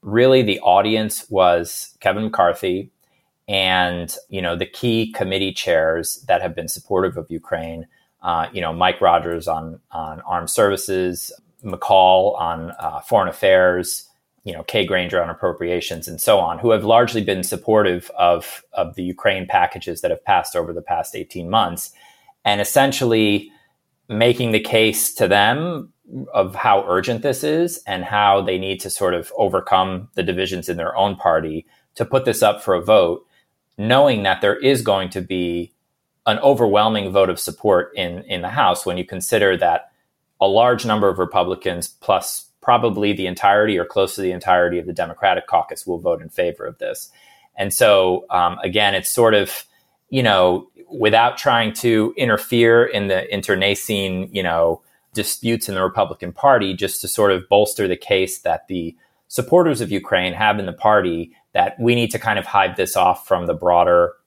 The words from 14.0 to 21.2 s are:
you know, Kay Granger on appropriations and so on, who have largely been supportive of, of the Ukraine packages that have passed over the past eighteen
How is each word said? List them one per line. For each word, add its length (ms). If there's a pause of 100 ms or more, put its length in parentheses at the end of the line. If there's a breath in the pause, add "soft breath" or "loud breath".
you 80
know, 100
Kay 240
Granger 340
on 80
appropriations 800
and 140
so 180
on, 220
who 100
have 140
largely 400
been 180
supportive 760
of, 460 (120)
of 200
the 80
Ukraine 460
packages 540
that 100
have 120
passed 300
over 180
the 100
past 340
eighteen 340